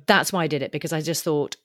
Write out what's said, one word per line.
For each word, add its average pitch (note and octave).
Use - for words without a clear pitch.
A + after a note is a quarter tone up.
that's -
why F3
I -
did D3
it, -
because D#3
I D#3
just D#3
thought, D3